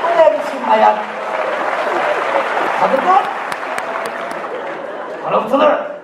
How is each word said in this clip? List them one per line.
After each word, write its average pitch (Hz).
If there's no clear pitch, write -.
Bu 339
ne 311
biçim 285
hayat? 214
Kadınlar 359
parıltılı. 220